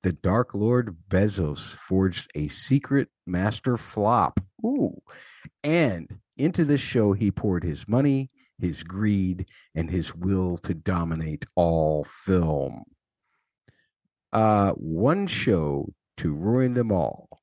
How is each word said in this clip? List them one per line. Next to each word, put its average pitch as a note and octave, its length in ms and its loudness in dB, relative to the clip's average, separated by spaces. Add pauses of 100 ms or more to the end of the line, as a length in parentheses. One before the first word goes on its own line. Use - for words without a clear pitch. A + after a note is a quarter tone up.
the F#2 100 2
Dark G2 400 0
Lord A2 420 0 (140)
Bezos F#2 500 0 (160)
forged F#2 600 -2
a D2+ 140 -4
secret - 580 0 (180)
master G#2 520 -2
flop. G#2 600 0 (260)
Ooh. A#3 360 -2 (640)
And C#3+ 560 0 (180)
into E3 280 2
this C#3+ 160 2
show G#2 320 2
he G2 180 0
poured F2+ 320 -2
his D2 240 -6
money, C3+ 420 2 (300)
his E2 240 -4
greed, F#2 640 0 (260)
and E2 160 -4
his F2 240 -4
will F#2 440 -2
to - 160 -6
dominate D#2+ 720 -4 (100)
all D#2+ 500 2
film. D#2 800 -2 (1500)
Uh, G#2+ 420 4
one G2+ 540 0
show D2+ 680 0 (240)
to D#2+ 160 -2
ruin A#2+ 400 0
them A#2 180 0
all. C#2+ 380 -2 (140)